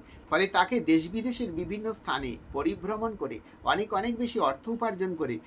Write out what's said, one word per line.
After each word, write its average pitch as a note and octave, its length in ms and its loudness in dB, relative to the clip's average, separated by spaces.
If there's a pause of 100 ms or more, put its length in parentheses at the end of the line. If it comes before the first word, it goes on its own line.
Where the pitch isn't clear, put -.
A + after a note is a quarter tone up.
(300)
ফলে F#3 180 4
তাকে F#3+ 320 4
দেশ D#3+ 300 4
বিদেশের A3+ 420 -4
বিভিন্ন G3+ 420 -4
স্থানে C3+ 440 -4 (160)
পরিভ্রমণ G3+ 640 -2
করে A#2+ 240 -6 (240)
অনেক, F3 300 2
অনেক A3+ 240 0
বেশি A#3 220 -2
অর্থ C#3 300 0
উপার্জন G3 460 -2
করে B2 320 -2